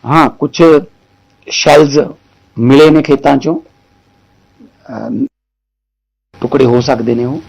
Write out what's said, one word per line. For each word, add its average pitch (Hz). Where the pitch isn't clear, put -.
ਹਾਂ, 147
ਕੁਛ -
ਸ਼ੈਲਜ਼ 147
ਮਿਲੇ 139
ਨੇ 156
ਖੇਤਾਂ 143
'ਚੋਂ, 156
ਅਮ, -
ਟੁਕੜੇ 127
ਹੋ 120
ਸਕਦੇ 120
ਨੇ 120
ਉਹ 143